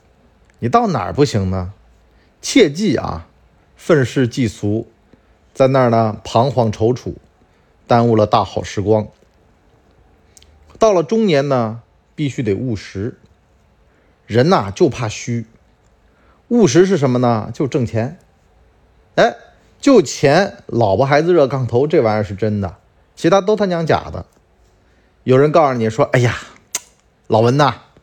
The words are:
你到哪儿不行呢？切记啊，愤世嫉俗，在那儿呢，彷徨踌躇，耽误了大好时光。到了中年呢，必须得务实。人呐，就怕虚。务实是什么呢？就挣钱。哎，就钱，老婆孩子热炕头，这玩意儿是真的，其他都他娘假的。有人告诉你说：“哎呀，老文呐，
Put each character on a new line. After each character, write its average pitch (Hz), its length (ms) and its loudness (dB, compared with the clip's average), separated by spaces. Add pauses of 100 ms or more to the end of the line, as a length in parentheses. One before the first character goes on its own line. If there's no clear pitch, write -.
(600)
你 - 100 -4
到 233 180 2
哪 123 180 -4
儿 87 80 -8
不 139 120 2
行 95 240 -2
呢？ 92 240 -6 (680)
切 208 260 4
记 160 260 -2
啊， - 320 -8 (480)
愤 147 300 0
世 127 240 -2
嫉 123 180 -4
俗， 104 400 -6 (640)
在 135 180 2
那 135 100 2
儿 123 100 4
呢， 113 340 0
彷 127 280 0
徨 113 200 0
踌 110 220 0
躇， 107 200 -8 (760)
耽 117 200 2
误 117 80 2
了 107 120 2
大 113 160 0
好 - 180 -8
时 - 180 -10
光。 104 280 0 (1700)
到 220 160 2
了 175 80 2
中 220 240 0
年 147 220 0
呢， 117 340 -2 (320)
必 147 160 -4
须 - 140 -8
得 101 100 -2
务 113 220 -6
实。 98 420 -10 (1120)
人 120 220 2
呐， 135 200 0
就 156 200 0
怕 117 200 -6
虚。 117 380 -8 (1000)
务 233 180 4
实 165 180 4
是 190 120 0
什 135 120 0
么 123 80 0
呢？ 120 360 0
就 - 140 -4
挣 127 180 -2
钱。 117 340 -6 (960)
哎， 226 200 2 (460)
就 262 200 6
钱， 151 560 0 (100)
老 117 280 0
婆 127 100 2
孩 143 160 2
子 175 120 0
热 156 120 4
炕 131 220 -4
头， 120 180 0
这 156 160 0
玩 110 140 0
意 107 40 -2
儿 107 40 -2
是 101 100 -8
真 104 280 -4
的， 95 160 -8 (380)
其 - 140 0
他 196 120 4
都 208 140 0
他 208 100 -2
娘 170 200 -4
假 76 240 -2
的。 - 160 -12 (960)
有 127 120 4
人 143 160 4
告 156 160 4
诉 131 100 -2
你 113 120 -2
说 139 240 0
：“哎 131 60 4
呀， 120 180 0 (880)
老 110 140 2
文 123 160 2
呐， 143 240 0 (220)